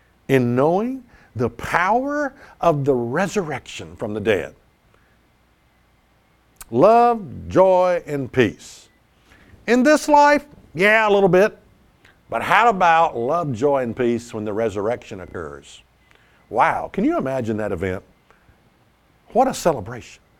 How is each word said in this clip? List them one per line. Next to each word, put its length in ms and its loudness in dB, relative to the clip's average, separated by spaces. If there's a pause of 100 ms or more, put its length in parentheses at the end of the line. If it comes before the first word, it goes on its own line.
(300)
in 260 2
knowing 480 0 (320)
the 140 -4
power 840 -4 (280)
of 240 0
the 100 2
resurrection 1000 -6
from 160 -8
the 80 -6
dead. 340 0 (2250)
Love, 800 2
joy, 560 2
and 260 -6
peace. 560 -2 (800)
In 160 2
this 240 2
life, 380 4 (280)
yeah, 340 2
a 40 2
little 180 4
bit. 280 2 (720)
But 120 -4
how 280 4
about 480 2
love, 340 -2
joy, 320 0
and 120 -6
peace 380 -2
when 120 -8
the 80 -6
resurrection 640 -4
occurs? 640 -16 (680)
Wow, 440 -2
can 100 -2
you 140 0
imagine 400 -4
that 160 -4
event? 300 -6 (1300)
What 140 2
a 60 -6
celebration. 680 -6 (180)